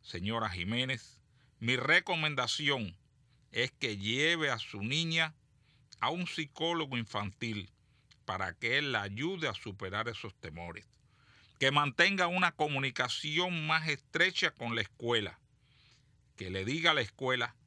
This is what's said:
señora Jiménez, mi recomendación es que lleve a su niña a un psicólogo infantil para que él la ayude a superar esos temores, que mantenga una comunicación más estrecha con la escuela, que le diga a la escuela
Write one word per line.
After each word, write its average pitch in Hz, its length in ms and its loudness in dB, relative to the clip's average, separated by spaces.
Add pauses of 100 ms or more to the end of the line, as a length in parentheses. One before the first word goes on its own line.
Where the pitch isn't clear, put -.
señora 104 480 -2
Jiménez, 113 680 -4 (380)
mi 120 180 0
recomendación 143 1200 2 (560)
es 123 200 0
que 107 240 -4
lleve 143 540 2
a 117 80 -2
su 101 240 -8
niña 160 520 0 (680)
a 120 100 2
un 175 160 -2
psicólogo 156 720 -2
infantil 104 760 -4 (540)
para 95 300 -4
que 120 240 0
él 143 140 0
la 107 100 2
ayude 143 460 -4
a 107 60 -2
superar 101 540 -6
esos 95 280 -10
temores, 85 500 -10 (720)
que 135 120 4
mantenga 170 580 4
una 180 240 2
comunicación 151 1120 -2
más 160 220 0
estrecha 165 640 2
con 117 220 -4
la 113 80 0
escuela, 110 580 -2 (960)
que 92 120 -8
le 95 160 -2
diga 160 280 2
a - 20 6
la 143 60 4
escuela 123 540 0 (120)